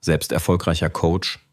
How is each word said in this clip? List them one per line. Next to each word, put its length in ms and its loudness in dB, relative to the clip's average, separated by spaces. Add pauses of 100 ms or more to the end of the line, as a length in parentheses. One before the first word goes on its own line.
selbst 320 0
erfolgreicher 580 0
Coach 500 -2 (120)